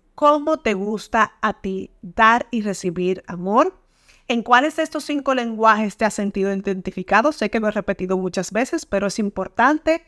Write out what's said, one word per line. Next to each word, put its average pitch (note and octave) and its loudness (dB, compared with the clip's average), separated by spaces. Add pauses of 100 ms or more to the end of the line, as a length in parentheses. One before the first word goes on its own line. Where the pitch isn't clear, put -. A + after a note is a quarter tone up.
(160)
¿cómo D4 4
te A3+ 0
gusta G#3 -2
a G#3+ -4
ti F#3+ -8 (100)
dar A3+ 4
y A#3 -2
recibir F3+ -2
amor? G3+ -2 (460)
¿En A#3 -2
cuáles B3+ 2
de D#4+ -2
estos D#4 -6
cinco C#4 -2
lenguajes A3 0
te - -2
has G#3 0
sentido G3 -2
identificado? G3 0
Sé G#3+ -4
que A3+ 0
lo G#3+ 0
he - 0
repetido F#3+ -2
muchas F#3 -4
veces, B3+ -2
pero G3+ -2
es F#3+ -4
importante. C4+ 0